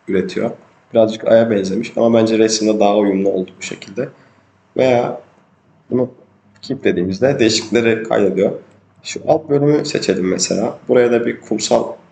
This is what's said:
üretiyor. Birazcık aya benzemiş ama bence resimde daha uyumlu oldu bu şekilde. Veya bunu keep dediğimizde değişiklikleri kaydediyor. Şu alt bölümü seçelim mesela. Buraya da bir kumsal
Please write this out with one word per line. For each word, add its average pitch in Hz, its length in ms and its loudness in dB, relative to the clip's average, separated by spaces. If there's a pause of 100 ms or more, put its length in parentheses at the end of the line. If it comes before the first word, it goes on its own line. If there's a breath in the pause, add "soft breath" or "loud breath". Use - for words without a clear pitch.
üretiyor. 98 440 -2 (420)
Birazcık 110 340 2
aya 113 240 4
benzemiş 98 460 -4
ama 113 220 4
bence 110 180 2
resimde 107 420 2
daha 101 180 2
uyumlu 98 320 0
oldu 95 280 -4
bu - 40 -20
şekilde. 113 480 -10 (680 soft breath)
Veya 127 440 0 (680)
bunu 123 220 -2 (500)
keep - 220 -8
dediğimizde 95 560 0
değişiklikleri 113 640 0
kaydediyor. 98 480 0 (520)
Şu - 240 -12
alt 156 220 0
bölümü 147 360 2
seçelim 92 420 -2
mesela. 92 600 -4
Buraya 123 240 4
da 117 140 0
bir 117 160 -6
kumsal - 520 -2 (180)